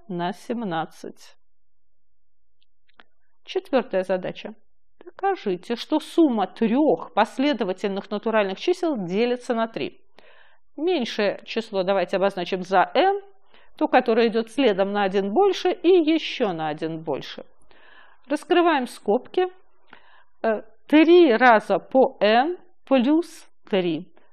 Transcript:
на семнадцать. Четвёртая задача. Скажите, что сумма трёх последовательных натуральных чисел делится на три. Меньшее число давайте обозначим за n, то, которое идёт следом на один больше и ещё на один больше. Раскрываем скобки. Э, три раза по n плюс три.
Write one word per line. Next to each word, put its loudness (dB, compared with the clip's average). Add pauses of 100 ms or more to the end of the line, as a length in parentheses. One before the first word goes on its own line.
на -6
семнадцать. -10 (2000)
Четвёртая -4
задача. -6 (640)
Скажите, -4
что -4
сумма 0
трёх 0
последовательных -2
натуральных -2
чисел -2
делится -2
на -2
три. -8 (760)
Меньшее -2
число -4
давайте -2
обозначим -2
за 2
n, 2 (560)
то, -2
которое 2
идёт -4
следом 0
на -2
один -2
больше 2
и -2
ещё 2
на -6
один -6
больше. -8 (840)
Раскрываем 0
скобки. -2 (960)
Э, -2 (240)
три 6
раза 4
по 0
n 2 (280)
плюс 0 (200)
три. -4 (180)